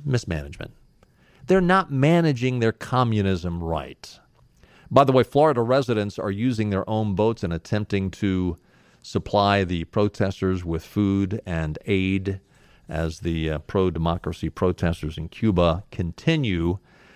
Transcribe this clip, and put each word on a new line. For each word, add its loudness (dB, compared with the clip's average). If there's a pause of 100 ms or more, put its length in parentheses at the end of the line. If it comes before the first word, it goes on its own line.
mismanagement. -4 (760)
They're 4
not 2
managing 2
their 2
communism 0
right. -8 (720)
By 8
the 4
way, 6
Florida 4
residents 0
are -4
using -2
their -2
own -2
boats 0
and -2
attempting -2
to 0 (460)
supply 2
the -2
protesters -2
with -4
food 0
and -4
aid -2 (480)
as -4
the, -2
uh, -4
pro-democracy -2
protesters -2
in -10
Cuba 0
continue. -2 (380)